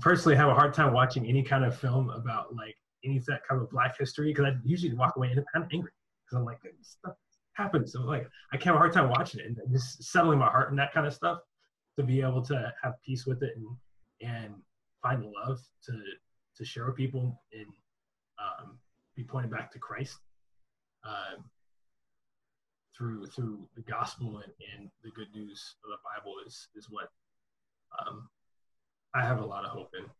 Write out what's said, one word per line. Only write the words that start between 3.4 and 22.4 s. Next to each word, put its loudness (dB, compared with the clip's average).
kind 0
of -6
Black 0
history, -2
'cause 4
I 2
usually 0
walk 2
away 0
and 2
I'm 0
kinda -2
angry, -4
'cause -4
I'm 2
like, -8
"This -20
stuff -12
happens." 0
So, -6
like, -4
I -4
can -2
have 8
a 6
hard 8
time 6
watching 0
it -12
and -6
just -2
settling 4
my 6
heart 2
and 0
that 0
kind 2
of -4
stuff, -2
to 0
be 2
able 0
to -4
have -6
peace -6
with -2
it -4
and, -12
and -10
find 0
love -6
to, -10
to -12
share -8
with -4
people -4
and, -16
um, -10
be -12
pointed -6
back -10
to -20
Christ, -10
um, -12